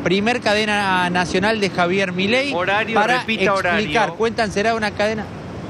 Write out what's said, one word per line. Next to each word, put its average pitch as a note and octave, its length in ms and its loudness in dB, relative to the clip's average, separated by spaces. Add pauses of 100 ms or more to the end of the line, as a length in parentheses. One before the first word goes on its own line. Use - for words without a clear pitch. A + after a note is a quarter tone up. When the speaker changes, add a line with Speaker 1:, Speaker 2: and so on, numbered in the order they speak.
Speaker 1:
primer G3+ 380 0
cadena G#3 680 0
nacional F#3 520 0
de G3 80 0
Javier F3+ 420 0
Milei, A3+ 420 0
Speaker 2:
Horario, G3+ 420 0
Speaker 1:
para A3 240 4
Speaker 2:
repita G#3+ 340 0
Speaker 1:
explicar, G3 500 2
Speaker 2:
horario. E3+ 120 -2
Speaker 1:
cuentan, G#3+ 360 0
será G#3 240 0
una G#3+ 160 -2
cadena, G#3+ 320 -2 (460)